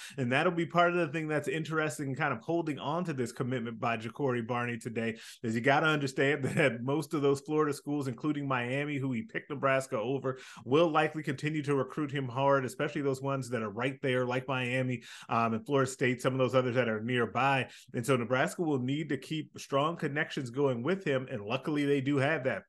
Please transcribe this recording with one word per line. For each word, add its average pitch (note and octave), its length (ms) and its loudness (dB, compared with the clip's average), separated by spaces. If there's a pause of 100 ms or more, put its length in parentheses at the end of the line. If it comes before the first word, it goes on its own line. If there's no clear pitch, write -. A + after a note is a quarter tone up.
(180)
And B2 140 0
that'll D#3 200 4
be E3+ 140 0
part F3 240 6
of F3 60 2
the E3+ 140 2
thing D#3 180 -4
that's D3+ 200 -2
interesting D#3 600 -2
and C3 100 -4
kind D3 160 0
of A2+ 60 -4
holding D#3+ 400 -2
on D3+ 240 -2
to E3+ 100 -4
this A#2+ 180 -2
commitment A#2+ 480 -4
by A#2 180 0
Ja'Cory A#2 500 -2
Barney A#2+ 320 -2
today, A2+ 400 -4 (240)
is A2+ 100 -2
you A2+ 80 0
gotta C#3 240 6
understand C#3+ 580 2
<laughs> - 120 -2
that A#2+ 260 4
most D3 320 -2
of D3+ 80 0
those C#3 200 4
Florida D3+ 300 2
schools, C#3+ 360 -4
including C#3+ 400 -2
Miami, C3+ 500 -2
who C3 140 -2
he A2+ 100 -2
picked - 300 -10
Nebraska C3+ 480 2
over, C3 400 -2 (260)
will D#3 240 6
likely D#3 320 2
continue D3+ 400 -2
to C#3+ 140 0
recruit C3+ 340 -2
him C#3 180 -4
hard, C3+ 380 4
especially D3 380 -2
those C3+ 180 0
ones C3+ 300 -2
that A#2 100 0
are A2 80 -4
right B2 320 -4
there, B2+ 240 2
like B2+ 220 -2
Miami, B2+ 560 -2 (260)
um, A#2 240 2
and A2 100 -4
Florida C3+ 280 2
State, B2+ 320 0
some C3 100 2
of C3 60 -2
those B2+ 160 2
others B2+ 180 4
that A#2+ 160 2
are G#2+ 140 -2
nearby. A#2+ 640 0 (260)
And B2 100 -4
so C3 140 4
Nebraska C3 460 0
will D3 160 0
need C#3+ 300 -2
to C#3+ 80 -2
keep - 420 -8
strong D3 360 0
connections D3+ 540 -4
going B2+ 320 0
with F#3 220 -2
him. C3+ 260 0
And G#2+ 140 -6
luckily C#3 420 -2
they C#3+ 160 2
do C#3+ 160 0
have C#3+ 280 2
that. G#2+ 240 -2